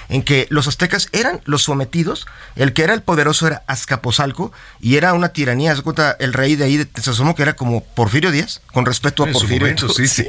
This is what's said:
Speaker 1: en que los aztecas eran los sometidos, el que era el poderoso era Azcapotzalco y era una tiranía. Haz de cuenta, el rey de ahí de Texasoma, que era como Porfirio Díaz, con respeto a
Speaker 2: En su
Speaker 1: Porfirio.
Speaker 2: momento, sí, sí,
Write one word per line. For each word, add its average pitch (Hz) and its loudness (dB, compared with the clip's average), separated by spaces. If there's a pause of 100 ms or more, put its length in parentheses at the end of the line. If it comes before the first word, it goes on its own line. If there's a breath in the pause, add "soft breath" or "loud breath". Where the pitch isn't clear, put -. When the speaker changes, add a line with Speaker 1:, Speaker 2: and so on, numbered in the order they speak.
Speaker 1:
en 131 0
que 135 2
los 147 0
aztecas 180 -2
eran 254 0
los 143 0
sometidos, 151 -2 (300 loud breath)
el 131 2
que 165 2
era 175 2
el 233 -2
poderoso 151 2
era 147 -4
Azcapotzalco 135 -4 (300 loud breath)
y 123 4
era 175 4
una 175 2
tiranía. 143 0
Haz 143 0
de 139 -8
cuenta, 156 0
el 127 -2
rey 135 2
de 143 0
ahí 135 2
de 151 2
Texasoma, 135 -2
que 151 -2
era 151 0
como 120 -2
Porfirio 123 0
Díaz, - -2 (140)
con 127 2
respeto 147 0
a 139 0
Speaker 2:
En 143 -2
su 131 0
Speaker 1:
Porfirio. 120 0
Speaker 2:
momento, 151 0
sí, - 2
sí, - 0